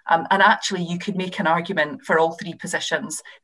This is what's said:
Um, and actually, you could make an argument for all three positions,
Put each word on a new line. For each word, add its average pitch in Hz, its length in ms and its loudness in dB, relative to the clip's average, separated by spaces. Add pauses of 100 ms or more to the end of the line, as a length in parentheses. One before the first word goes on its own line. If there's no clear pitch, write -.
(100)
Um, 165 200 2
and 196 120 4
actually, 196 400 4
you 175 160 -4
could 185 180 -6
make 180 240 -4
an 190 60 0
argument 160 580 0
for 170 140 2
all 165 140 4
three 170 200 -10
positions, - 720 -6 (220)